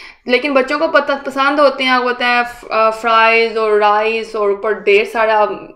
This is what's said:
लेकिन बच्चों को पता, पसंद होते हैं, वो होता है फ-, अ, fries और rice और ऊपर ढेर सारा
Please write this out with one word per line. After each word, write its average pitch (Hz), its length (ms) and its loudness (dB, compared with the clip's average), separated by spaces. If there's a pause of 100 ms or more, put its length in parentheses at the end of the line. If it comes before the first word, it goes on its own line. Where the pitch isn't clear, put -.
(280)
लेकिन 254 260 0
बच्चों 269 240 0
को 320 100 0
पता, 294 260 0
पसंद 269 460 -2
होते 269 240 2
हैं, 254 140 2
वो 247 60 -2
होता 247 220 -4
है 240 180 0
फ-, - 200 -16
अ, 220 260 0
fries 226 680 2
और 214 200 2
rice 214 580 0
और 208 160 0
ऊपर 208 220 -4
ढेर 202 300 2
सारा 220 420 0 (300)